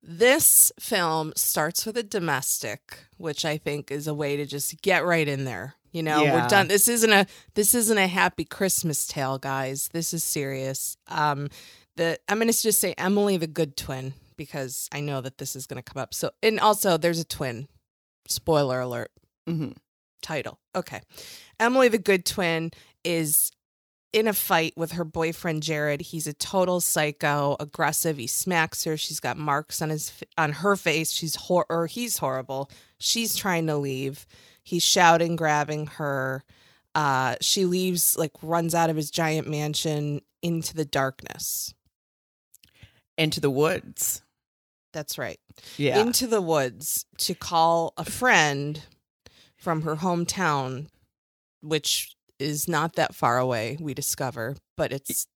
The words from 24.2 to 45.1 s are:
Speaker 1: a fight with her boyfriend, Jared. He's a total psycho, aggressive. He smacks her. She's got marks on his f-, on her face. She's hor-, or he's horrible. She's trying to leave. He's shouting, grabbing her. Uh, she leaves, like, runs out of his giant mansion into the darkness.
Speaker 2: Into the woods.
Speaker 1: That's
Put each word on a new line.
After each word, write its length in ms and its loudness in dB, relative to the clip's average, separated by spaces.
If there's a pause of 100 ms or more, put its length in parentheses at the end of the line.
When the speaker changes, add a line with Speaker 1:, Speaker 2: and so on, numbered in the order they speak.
Speaker 1:
a 60 2
fight 420 0
with 180 -4
her 120 -4
boyfriend, 580 -4
Jared. 380 -2
He's 260 -8
a 60 -8
total 480 0
psycho, 800 0
aggressive. 560 -2
He 100 -8
smacks 560 0
her. 140 -2
She's 240 -6
got 160 -4
marks 440 -2
on 80 -2
his 200 -4
f-, 180 -16 (100)
on 140 2
her 240 0
face. 360 0
She's 240 -4
hor-, 340 0
or 180 0
he's 300 -6
horrible. 520 -4 (300)
She's 380 0
trying 300 0
to 100 0
leave. 500 -4 (360)
He's 200 -2
shouting, 540 6
grabbing 500 0
her. 560 -4 (500)
Uh, 460 2
she 240 2
leaves, 540 2
like, 240 -2
runs 340 0
out 140 4
of 80 0
his 140 -4
giant 360 0
mansion 720 -2 (220)
into 340 -4
the 80 -2
darkness. 880 -4 (1400)
Speaker 2:
Into 220 0
the 120 2
woods. 720 -2 (720)
Speaker 1:
That's 240 -8